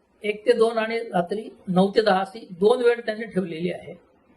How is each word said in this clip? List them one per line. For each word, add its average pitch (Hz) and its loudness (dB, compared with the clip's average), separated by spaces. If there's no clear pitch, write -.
एक 208 -6
ते 247 6
दोन 226 2
आणि 226 -2
रात्री 202 -4
नऊ 190 4
ते 220 2
दहा 196 4
अशी 220 -10
दोन 240 4
वेळ 240 4
त्यांनी 220 -6
ठेवलेली 175 -4
आहे. - -14